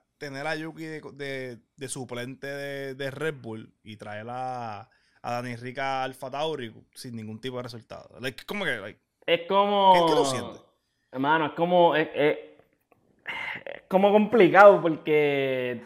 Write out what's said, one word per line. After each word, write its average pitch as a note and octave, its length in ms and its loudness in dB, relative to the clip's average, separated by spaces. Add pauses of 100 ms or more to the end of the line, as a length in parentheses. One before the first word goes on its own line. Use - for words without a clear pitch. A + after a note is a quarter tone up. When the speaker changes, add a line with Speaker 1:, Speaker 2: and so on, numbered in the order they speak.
(180)
Speaker 1:
tener C#3+ 300 -12
a D#3+ 80 -6
Yuki D#3 300 -12
de, D#3 160 -12 (120)
de, C3+ 460 -12 (160)
de B2+ 120 -12
suplente B2 600 -12
de, C#3 480 -10
de C3+ 160 -8
Red D3 280 -6
Bull A2+ 320 -14 (120)
y G#2+ 140 -16
traer G#2+ 320 -14
a, B2 520 -10
a - 500 -16
Dani B2 260 -8
Rica C3 440 -6
a - 40 -4
Alpha C3 260 -12
Tauri C#3 420 -6 (220)
sin A#2+ 200 -14
ningún A2 240 -12
tipo B2+ 180 -10
de B2 60 -8
resultado? A#2+ 560 -18
Like, B2 280 -10
¿cómo G3+ 180 -8
que, C3 120 -4
like, G2+ 220 -14 (280)
Speaker 2:
Es E3+ 200 2
como G3 460 4
Speaker 1:
qué, F3 140 6
qué D#3 120 4
tú C#3+ 60 4
sientes? A#2+ 360 -6 (500)
Speaker 2:
Hermano, D3 360 0
es D3 60 -8
como, E3+ 420 4
es, D#3 200 0
es, C#3+ 220 2 (1300)
es - 220 -14
como G3 240 4
complicado G3+ 680 8
porque C#3 1040 0